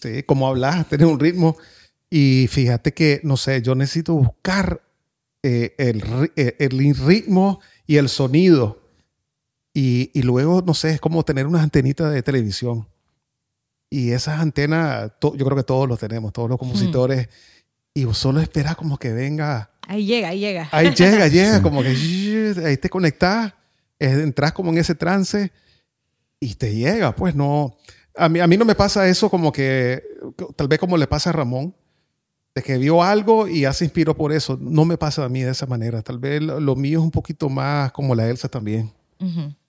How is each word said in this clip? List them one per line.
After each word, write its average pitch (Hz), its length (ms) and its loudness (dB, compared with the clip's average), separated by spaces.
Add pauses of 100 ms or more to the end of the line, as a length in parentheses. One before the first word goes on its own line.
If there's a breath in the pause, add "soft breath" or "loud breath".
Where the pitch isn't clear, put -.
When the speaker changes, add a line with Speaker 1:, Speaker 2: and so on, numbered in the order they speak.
Speaker 1:
Sí, 117 220 -8
cómo 131 240 0
hablas 135 400 -2
tiene 147 180 4
un 156 140 4
ritmo. 160 380 2 (520 soft breath)
Y 135 400 4
fíjate 123 440 0
que, 151 300 2
no 139 120 0
sé, 135 260 -2
yo 127 140 0
necesito 156 380 -2
buscar, 185 680 -2 (600)
eh, 120 340 -2
el 120 240 0
ri-, 123 360 -2
eh, 127 220 0
el 135 360 2 (100)
ritmo 190 540 2 (260 soft breath)
y 147 120 4
el 143 100 4
sonido. 139 760 4 (920)
Y, 127 400 0
y 139 80 0
luego, 135 440 2
no 175 80 2
sé, 160 180 0
es 151 100 -4
como 160 240 0
tener 135 200 -2
unas 165 160 0
antenitas 151 520 0
de 135 100 -2
televisión. 117 640 -4 (1000)
Y 123 220 -2
esas 151 280 -4
antenas, 147 800 -2
to-, 147 160 0
yo 139 80 -4
creo 135 140 0
que - 60 0
todos 131 260 0
los 120 100 -4
tenemos, 110 320 -6
todos 117 180 -6
los 127 60 0
Speaker 2:
Hmm. 123 40 -6
Speaker 1:
compositores. 131 680 0 (680 soft breath)
Y 139 120 -2
vos 113 120 -2
solo 139 220 0
esperás 156 380 -2
como 147 200 -4
que 123 140 -6
venga. 135 600 -4 (140)
Speaker 2:
Ahí 202 200 -6
llega, 214 240 -2
ahí 185 100 -6
llega. 185 320 -6
Speaker 1:
Ahí 160 240 4
llega, 190 320 6
Speaker 2:
<laughs> - 0 -
Speaker 1:
llega, 190 300 6
Speaker 3:
Sí. 196 40 4
Speaker 1:
como 143 220 2
que 131 60 0 (760)
ahí 143 120 2
te 180 120 -6
conectás, 190 640 0 (460)
eh, 135 240 2
entras 147 300 0
como 180 180 -4
en 165 60 2
ese 170 180 0
trance 190 560 -2 (880)
y 107 160 -8
te 107 200 -4
llega, 143 400 0
pues 185 200 -2
no. 143 400 -2 (420 soft breath)
A 170 120 4
mí, 165 100 0
a 175 80 2
mí 170 100 6
no 226 80 2
me 214 100 4
pasa 196 320 2
eso 185 220 2
como 170 220 0
que, 131 520 -2 (520)
tal 147 120 -4
vez 147 120 0
como 180 180 -2
le 147 100 0
pasa 151 220 -4
a 165 40 -2
Ramón, 139 400 -4 (800)
de 131 80 -6
que 135 160 -4
vio 156 260 2
algo 208 460 2
y 165 120 -2
ya 135 120 2
se - 120 -4
inspiró 156 300 0
por 151 180 -2
eso. 135 280 -2
No 151 240 2
me 170 120 0
pasa 151 280 -4
a 123 40 -6
mí 123 120 -4
de 127 100 -2
esa 131 140 -6
manera. 117 360 -4
Tal 123 180 -10
vez 139 220 -4
lo, 151 200 -4
lo 139 140 0
mío 139 240 0
es 160 60 2
un 165 60 -2
poquito 151 380 -4
más 135 440 -2
como 135 220 -2
la 113 140 2
Elsa 127 200 -6
también. 110 420 -6 (280)
Speaker 2:
Ujú. 165 340 -6 (140)